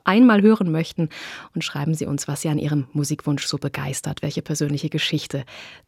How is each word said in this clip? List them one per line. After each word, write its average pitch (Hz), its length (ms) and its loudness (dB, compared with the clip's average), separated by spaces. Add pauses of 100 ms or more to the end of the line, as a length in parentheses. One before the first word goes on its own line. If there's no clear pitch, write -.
einmal 214 380 6
hören 208 300 6
möchten 165 380 -2 (440)
und 165 100 -4
schreiben 147 300 -2
Sie - 140 -4
uns, 143 200 -4
was 143 140 -4
Sie 160 80 0
an 147 80 2
Ihrem 147 360 0
Musikwunsch 147 520 -2
so 143 140 -4
begeistert, 143 640 -6
welche 147 180 -4
persönliche 147 480 -2
Geschichte 147 540 -4 (440)